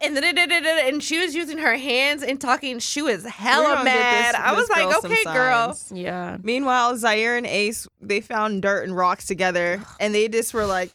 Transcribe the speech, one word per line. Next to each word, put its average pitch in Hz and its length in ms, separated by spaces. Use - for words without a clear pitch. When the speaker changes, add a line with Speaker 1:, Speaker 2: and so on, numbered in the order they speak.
Speaker 1:
and 294 120
da, 277 80
da, 349 120
da, 349 120
da, 339 140
da, 311 280
and 285 140
she 311 160
was 339 160
using 320 260
her 240 180
hands 269 440
and 269 180
talking. 254 400
She - 220
was 220 240
hella 247 380
Speaker 2:
We're 294 140
gonna 262 80
get 262 100
Speaker 1:
mad. 240 400
Speaker 2:
this, - 60
Speaker 1:
I 233 100
was 453 160
Speaker 2:
this - 100
Speaker 1:
like, 320 120
Speaker 2:
girl 320 120
some 381 120
Speaker 1:
"Okay, 453 100
girl." 254 500
Speaker 2:
signs. 190 260
Speaker 3:
Yeah. 180 440
Speaker 2:
Meanwhile, 247 540
Zaire 226 400
and 240 100
Ace, 208 400
they 202 180
found 214 420
dirt 196 220
and 185 120
rocks 180 300
together, 180 560
Speaker 3:
<sighs> - 100
Speaker 2:
and 214 120
they 214 140
just 226 260
were, 220 120
like, 185 300